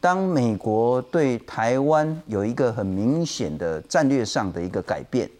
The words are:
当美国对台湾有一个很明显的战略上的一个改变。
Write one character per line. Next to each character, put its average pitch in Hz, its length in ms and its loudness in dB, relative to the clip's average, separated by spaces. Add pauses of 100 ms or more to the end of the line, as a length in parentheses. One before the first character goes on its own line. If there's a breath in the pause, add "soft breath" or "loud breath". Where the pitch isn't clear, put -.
当 180 180 4
美 139 380 2
国 113 440 2
对 127 380 0
台 117 400 -2
湾 156 480 2
有 101 180 -2
一 113 100 -2
个 131 180 0
很 107 120 -4
明 110 400 0
显 85 320 -6
的 80 260 -4
战 156 260 0
略 135 160 2
上 104 280 -4
的 85 80 -6
一 90 80 -4
个 98 140 -4
改 76 220 -4
变。 - 360 -2